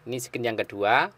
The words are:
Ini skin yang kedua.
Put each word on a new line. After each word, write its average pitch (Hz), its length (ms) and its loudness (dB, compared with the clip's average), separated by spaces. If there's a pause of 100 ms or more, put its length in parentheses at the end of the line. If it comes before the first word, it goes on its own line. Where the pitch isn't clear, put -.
Ini 123 100 -6
skin 120 240 -8
yang 113 160 -2
kedua. 107 600 2